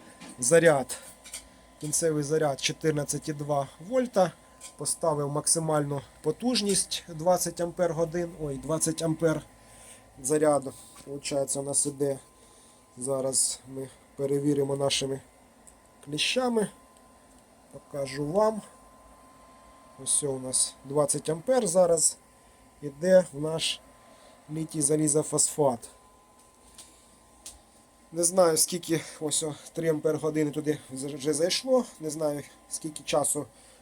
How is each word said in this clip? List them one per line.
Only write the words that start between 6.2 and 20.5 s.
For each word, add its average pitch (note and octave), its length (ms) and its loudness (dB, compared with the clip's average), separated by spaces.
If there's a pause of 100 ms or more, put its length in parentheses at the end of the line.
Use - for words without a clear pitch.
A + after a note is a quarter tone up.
потужність G3+ 840 0
двадцять E3+ 540 0
ампер E3+ 320 0
годин, E3+ 380 -2 (100)
ой, C#3+ 160 -4
двадцять D#3 440 -2
ампер D#3+ 440 0 (800)
заряду. C#3+ 500 2 (320)
Получається, C#3 540 -4
у C#3 40 -6
нас C#3 220 -2
іде. C#3 340 -2 (800)
Зараз C3 680 -2
ми C3+ 220 -10 (260)
перевіримо C#3 600 0
нашими C3+ 460 -2 (840)
кліщами. A3 640 0 (1000)
Покажу C#3 540 -6
вам. G#3 360 2 (1400)
Ось - 200 0
у C3+ 160 -4
нас B2+ 360 -2 (100)